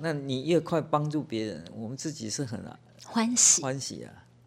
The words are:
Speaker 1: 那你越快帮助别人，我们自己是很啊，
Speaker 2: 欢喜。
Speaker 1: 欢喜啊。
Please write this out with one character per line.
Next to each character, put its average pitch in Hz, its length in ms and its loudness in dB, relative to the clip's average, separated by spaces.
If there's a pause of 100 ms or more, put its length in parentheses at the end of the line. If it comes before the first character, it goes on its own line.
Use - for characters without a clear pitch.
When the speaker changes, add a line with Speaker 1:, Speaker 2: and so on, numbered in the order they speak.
Speaker 1:
那 160 100 -2
你 139 360 -2
越 165 120 6
快 156 220 0
帮 151 260 2
助 151 140 0
别 110 240 -2
人， 85 180 -6 (120)
我 110 120 -8
们 127 80 -8
自 156 160 -6
己 113 160 -8
是 107 160 -4
很 107 180 -6
啊， - 180 -12 (260)
Speaker 2:
欢 233 320 0
喜。 - 240 8
Speaker 1:
欢 135 180 -2
喜 87 240 -8
啊。 - 220 -20 (220)